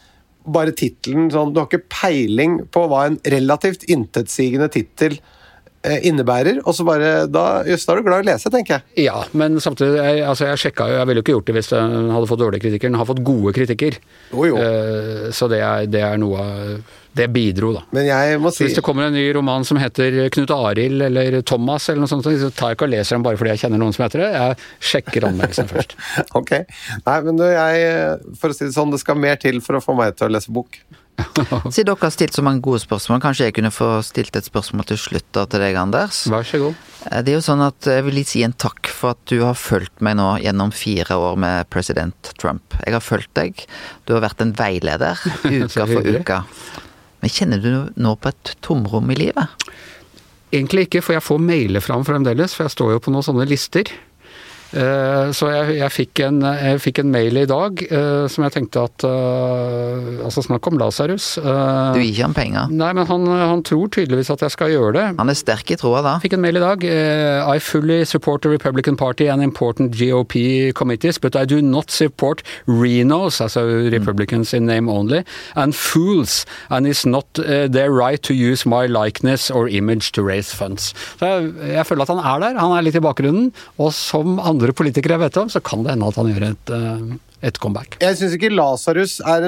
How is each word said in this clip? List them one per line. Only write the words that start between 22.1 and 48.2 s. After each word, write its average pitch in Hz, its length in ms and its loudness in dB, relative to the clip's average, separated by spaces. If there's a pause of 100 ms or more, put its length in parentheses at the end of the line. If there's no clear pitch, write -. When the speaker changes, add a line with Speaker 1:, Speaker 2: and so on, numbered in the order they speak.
Speaker 2:
sånt, 139 160 -2
så 139 240 0
tar 117 240 -2
jeg - 60 -6
ikke 147 100 0
og 120 60 0
leser 104 200 0
den 120 80 0
bare 113 140 0
fordi 110 160 0
jeg 107 80 -4
kjenner 113 180 2
noen 107 140 2
som 127 140 0
heter 160 180 -2
det. 214 80 -2
Jeg 127 240 0 (320)
sjekker 104 400 0
anmeldelsen 95 400 -2
først. - 240 -4 (220)
Speaker 1:
<laughs> - 260 -2
Ok. - 80 -14 (560)
Nei, 139 120 2 (120)
men 160 80 0
du, 175 80 4
jeg, 165 760 0 (220)
for 160 80 0
å 139 80 -6
si 147 80 -4
det 131 80 -6
sånn, 147 160 0
det 143 160 -2
skal 147 160 0
mer 143 160 2
til 123 240 0
for 135 160 -2
å 123 80 -6
få 135 80 2
meg 113 240 0
til 120 80 2
å 107 80 0
lese 107 160 -4
bok. 120 320 -8 (340)
Speaker 2:
<laughs> 127 560 -2
Speaker 3:
Siden 208 160 2
dere 196 80 2
har 160 160 2
stilt - 240 0
så 143 80 0
mange 135 160 2
gode 127 220 0
spørsmål, 117 420 0
kanskje 139 240 2
jeg 104 80 -2
kunne 110 160 2
få 117 140 0 (180)
stilt - 320 -4
et 101 80 -4
spørsmål - 460 -4
til 104 100 -2
slutt - 320 -6
da, 98 160 -2
til 101 160 0
deg, 95 160 0
Anders? 127 380 0 (100)
Speaker 2:
Vær 113 160 0
så 147 160 -2
god. 151 140 -2 (340)
Speaker 3:
Eh, 120 160 -2
det 135 80 2
er 156 60 2
jo 165 80 -2
sånn 143 180 2
at 143 240 -2
jeg 135 160 2
vil 139 240 0
si 120 160 0
en 120 80 0
takk - 400 -6
for 123 240 -2
at - 60 -20 (100)
du 123 80 4
har 120 160 2
fulgt - 480 -2
meg 107 160 2
nå 98 140 2 (100)
gjennom 98 320 0
fire 92 400 -2
år 87 240 0
med 90 320 -2
president - 640 -4
Trump. - 480 -4
Jeg - 80 -2
har 117 80 0
fulgt - 400 -4
deg. 180 240 -6 (400)
Du - 80 -2
har 110 160 2
vært - 160 -4
en 113 160 0
veileder 98 560 -2 (200)
Speaker 2:
<laughs> - 120 -4
Speaker 3:
uka 131 240 0
Speaker 2:
Så 107 160 0
Speaker 3:
for 117 80 0
Speaker 2:
hyggelig. 110 240 0
Speaker 3:
uka. 95 220 -2 (840)
Men 107 80 0
kjenner 113 320 0
du 120 80 2 (240)
nå 113 240 2